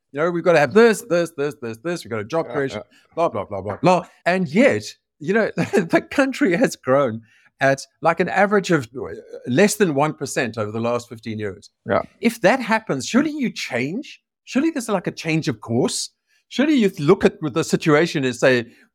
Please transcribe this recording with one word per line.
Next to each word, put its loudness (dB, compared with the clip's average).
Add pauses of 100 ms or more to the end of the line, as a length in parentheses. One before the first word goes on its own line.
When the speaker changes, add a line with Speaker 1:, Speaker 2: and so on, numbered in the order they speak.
(120)
Speaker 1:
You -10
know, 0
we've -4
gotta 6
have 2
this, 6
this, 0
this, -4
this, -8
we've -12
got -4
a -6
job -4
Speaker 2:
Yeah, -10
Speaker 1:
creation, -4
Speaker 2:
yeah. -20 (180)
Speaker 1:
blah, 0
blah, -6
blah, -8
blah, -6
blah. 2 (200)
And 0
yet, 4 (380)
you -4
know, 0
<laughs> -14
the 0
country 0
has 0
grown 0 (380)
at, 0 (160)
like, 2
an 0
average 2
of 0 (580)
less 4
than 2
one 0
percent -6
over -4
the -4
last -2
fifteen -12
years. -10 (180)
Speaker 2:
Yeah. 2 (200)
Speaker 1:
If -2
that 4
happens, -4
surely 0
you -4
change. -6 (240)
Surely -2
there's, -6
like, -2
a -6
change -2
of -4
course. -2 (380)
Surely 2
you 4
look 4
at 2
the -2
situation 2
and -2
say, 2 (280)